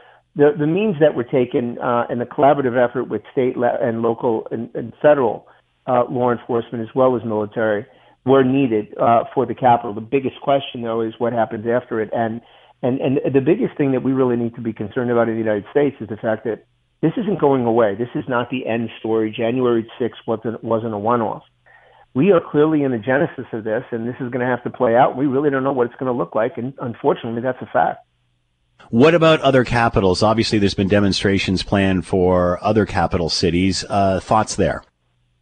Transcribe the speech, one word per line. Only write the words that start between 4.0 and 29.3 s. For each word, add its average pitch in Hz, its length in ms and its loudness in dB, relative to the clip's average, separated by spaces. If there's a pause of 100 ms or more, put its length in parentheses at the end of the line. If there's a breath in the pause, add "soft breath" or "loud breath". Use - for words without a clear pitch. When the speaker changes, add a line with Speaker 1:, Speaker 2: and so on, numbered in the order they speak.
Speaker 1:
local 117 500 -2
and, 117 240 -8
and 117 280 -10
federal, 127 440 2 (400 soft breath)
uh, 123 220 2
law 123 240 0
enforcement 117 560 -6
as - 60 -18
well 131 220 4
as 107 60 -4
military 107 600 -2 (400 soft breath)
were 135 180 6
needed, 127 580 0
uh, 117 220 4 (100)
for 127 140 0
the 117 80 -6
Capitol. 120 400 2
The 110 60 -10
biggest 127 400 -4
question, 135 420 -2
though, 117 180 -4
is 110 180 -4
what 117 140 -2
happens 110 320 -2
after 117 360 -2
it. 101 120 -4
And, 117 280 -4 (420 soft breath)
and, 131 180 -2
and 139 200 0 (120)
the 139 80 4
biggest 180 380 0
thing 135 140 0
that 123 100 -2
we 131 80 -2
really 131 240 2
need 117 220 -2
to 123 40 -12
be 113 120 -6
concerned 120 400 -4
about 117 160 2
in 110 60 -2
the 113 60 -2
United 107 300 -2
States 143 300 0
is 107 80 -10
the 107 80 -10
fact 110 260 -4
that - 240 -6 (360)
this 160 140 2
isn't 196 240 -2
going 135 260 2
away. 113 280 2
This 120 220 -4
is 151 100 -6
not 120 240 -2
the 127 160 -6
end 113 320 -2
story. 110 320 0
January 117 640 0
sixth 113 300 -6
wasn't, 113 380 -6
wasn't 113 280 -2
a 104 60 -4
one-off. 113 460 0 (720 soft breath)
We 175 180 4
are 165 80 4
clearly 151 420 2
in 135 80 0
the 120 80 -2
genesis 131 540 -2
of 113 100 -8
this, 110 300 -2
and 113 160 -6
this 123 100 -8
is 127 140 -6
gonna 123 140 -2
have 123 180 -2
to 113 60 -6
play 117 260 2
out. - 200 4
We 135 100 0
really 139 240 0
don't 135 120 0
know 139 100 0
what 123 140 0
it's 117 100 -12
gonna 131 140 -4
look 120 240 -4
like, 117 240 -2
and 123 220 -8
unfortunately, 120 640 -4
that's 127 200 -6
a 110 100 -12
fact. - 280 0 (920 soft breath)
Speaker 2:
What 139 240 6
about 160 280 4